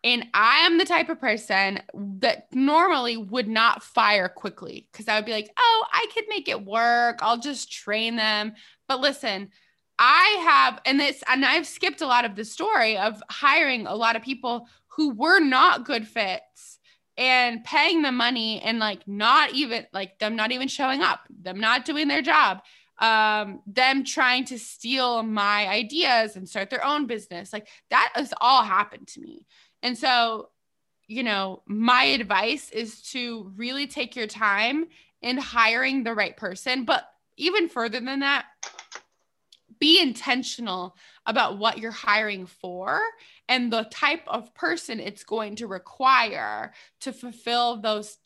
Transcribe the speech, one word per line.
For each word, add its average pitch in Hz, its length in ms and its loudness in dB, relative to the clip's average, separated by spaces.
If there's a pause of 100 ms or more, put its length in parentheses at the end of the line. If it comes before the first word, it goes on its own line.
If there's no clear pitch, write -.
And 233 300 0
I 226 320 6
am 339 120 4
the 370 80 4
type 330 240 0
of 320 100 -6
person 202 600 0 (120)
that 196 600 -4
normally 269 640 2
would 214 320 -4
not 226 340 0
fire 208 460 2
quickly - 640 -12
'cause 220 160 -10
I 214 80 2
would 208 80 -2
be 220 80 -6
like, 214 240 -6
"Oh, 453 340 4
I 453 220 0
could 453 160 -4
make 403 180 -6
it 202 160 -4
work. 233 580 2
I'll 233 180 2
just 269 320 -8
train 226 440 -4
them." 214 400 -2 (320)
But 262 140 -2
listen, 233 500 -4 (460)
I 349 480 6
have, 269 400 4
and 277 160 2
this, 277 260 -2
and 269 180 2
I've 311 220 2
skipped - 320 -4
a 311 80 -4
lot 247 160 4
of 208 140 -6
the 214 80 -8
story 240 520 0
of 214 320 -2
hiring 277 580 2
a 185 80 -4
lot 226 200 2
of 220 80 -4
people 240 460 -6 (260)
who 302 180 0
were 320 260 4
not 269 440 4
good 233 240 -4
fits - 720 -6 (380)
and 247 480 2
paying 311 360 2
them 262 140 0
money 233 460 -2
and, 226 180 -2
like, 208 260 -4
not 226 480 4
even, 247 380 -4
like, 190 280 -10
them 220 180 -2
not 220 160 -2
even 262 160 -4
showing 269 320 -2
up, - 280 0
them 185 300 -12
not 233 240 2
doing 294 240 -2
their 285 140 2
job, 254 420 4 (360)
um, 214 680 2
them 254 380 2
trying 254 400 0
to 254 120 -12
steal 240 680 -2
my 208 440 0
ideas 233 680 0
and 185 100 -14
start 196 220 -6
their - 160 -4
own 294 220 0
business. 190 440 -10
Like, 208 160 -10 (220)
that - 260 2
has 285 240 -4
all 247 240 6
happened 202 460 -2
to - 120 -20
me. - 240 -20 (360)
And 247 160 -4
so, 240 540 0 (560)
you 220 160 -6
know, 196 440 -2
my 247 380 4
advice 226 640 0
is 220 300 -10 (100)
to 226 440 -8
really 262 320 -6
take 254 280 -8
your 220 120 -6
time 220 600 0 (340)
in 247 160 -4
hiring 247 640 0
the 226 120 -4
right 202 220 -2
person. 226 480 -4
But - 240 0 (280)
even 349 320 0
further 233 320 -4
than 269 200 -4
that, 277 260 -2 (1300)
be 330 220 6
intentional 240 960 -4 (280)
about 220 320 0
what 220 200 0
you're 220 140 -10
hiring 208 540 -2
for 185 560 -6 (460)
and 247 240 0
the 226 140 -2
type 294 420 -2
of - 260 -8
person 330 460 -6
it's 202 240 -12
going 214 320 -6
to 226 120 -10
require 214 1080 0 (280)
to 262 120 -10
fulfill 240 680 -2
those 214 440 -4